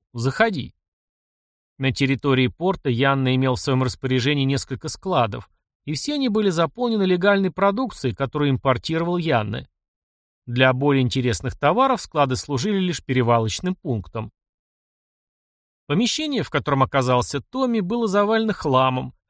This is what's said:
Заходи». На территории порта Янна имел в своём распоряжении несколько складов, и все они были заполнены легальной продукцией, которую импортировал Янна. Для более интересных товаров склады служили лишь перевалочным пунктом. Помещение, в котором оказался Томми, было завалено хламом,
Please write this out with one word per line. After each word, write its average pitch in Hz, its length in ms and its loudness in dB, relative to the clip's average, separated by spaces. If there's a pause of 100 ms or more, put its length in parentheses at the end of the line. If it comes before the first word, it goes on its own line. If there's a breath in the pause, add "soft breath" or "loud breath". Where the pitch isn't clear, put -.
(140)
Заходи». 135 600 0 (1040)
На 131 140 0
территории 131 560 2
порта 170 420 -4
Янна 131 460 2
имел 131 200 2
в - 40 -4
своём 131 240 0
распоряжении 131 600 0
несколько 135 460 -4
складов, 120 600 -2 (360)
и 151 80 -6
все 294 220 -6
они 269 140 0
были 208 200 0
заполнены 202 540 0
легальной 190 480 2
продукцией, 196 640 -2
которую 143 360 0
импортировал 160 640 0
Янна. 120 500 -2 (800)
Для 127 280 4
более 135 300 2
интересных 123 540 -2
товаров 214 440 2
склады 139 340 0
служили 151 440 -2
лишь 180 240 -2
перевалочным 120 720 0
пунктом. 110 560 -8 (1600)
Помещение, 247 540 -2
в - 80 -14
котором 139 320 0
оказался 127 580 0
Томми, 247 380 -2
было 220 280 -2
завалено 208 460 2
хламом, 131 640 0 (140)